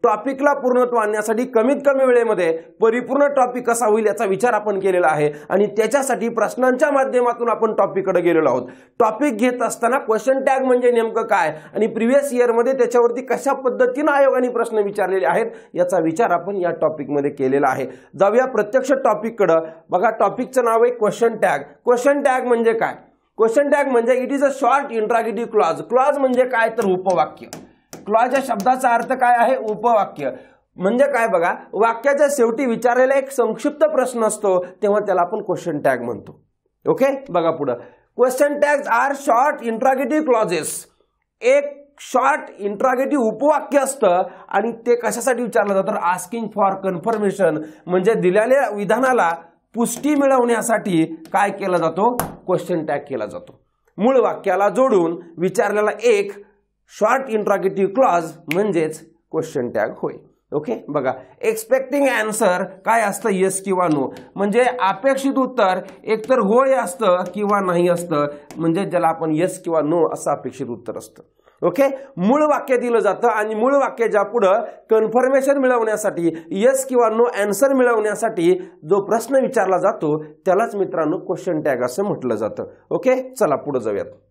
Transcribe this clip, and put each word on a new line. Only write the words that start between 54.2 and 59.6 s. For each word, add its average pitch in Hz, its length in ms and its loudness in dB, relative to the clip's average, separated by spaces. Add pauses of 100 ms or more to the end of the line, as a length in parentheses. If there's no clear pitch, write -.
वाक्याला 190 480 0
जोडून 190 500 2 (180)
विचारलेला 202 540 0 (120)
एक 202 280 2 (640)
शॉर्ट 247 360 0
इंटरॉगेटिव्ह 196 640 0
क्लॉज 175 380 2 (220)
म्हणजेच 170 460 -2 (320)
क्वेश्चन 151 380 -4